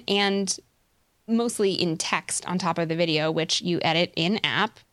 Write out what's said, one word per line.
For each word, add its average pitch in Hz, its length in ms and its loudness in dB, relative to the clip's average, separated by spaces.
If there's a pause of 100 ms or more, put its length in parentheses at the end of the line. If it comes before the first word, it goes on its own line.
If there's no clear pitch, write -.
and 196 500 0 (720)
mostly 226 460 2
in 170 240 0
text - 500 -4
on 180 100 -2
top 180 200 0
of 170 100 0
the 160 80 -2
video, 160 340 2
which 160 320 -2
you 175 220 0
edit 165 320 2
in 170 300 0
app. 156 340 0 (140)